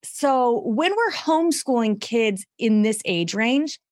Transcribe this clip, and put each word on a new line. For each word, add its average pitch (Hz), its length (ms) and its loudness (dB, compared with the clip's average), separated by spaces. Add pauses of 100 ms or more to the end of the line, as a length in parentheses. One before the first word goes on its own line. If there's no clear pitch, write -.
So 254 600 0
when 311 300 0
we're 453 160 0
homeschooling 269 880 0
kids 220 460 -2 (140)
in 214 240 4
this 220 220 0
age 170 280 -2
range 254 460 0 (120)